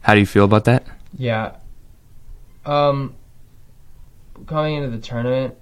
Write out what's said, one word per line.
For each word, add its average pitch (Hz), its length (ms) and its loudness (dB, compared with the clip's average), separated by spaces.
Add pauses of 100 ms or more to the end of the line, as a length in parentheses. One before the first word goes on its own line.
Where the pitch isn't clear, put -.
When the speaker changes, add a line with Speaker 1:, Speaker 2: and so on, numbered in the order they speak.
Speaker 1:
How - 140 2
do 104 60 6
you 101 60 4
feel 101 180 4
about 107 220 4
that? - 200 2 (300)
Speaker 2:
Yeah. 113 360 -4 (1120)
Um, 143 480 0 (1300)
coming 156 280 -4
into 143 160 -6
the 110 120 -10
tournament 123 600 -4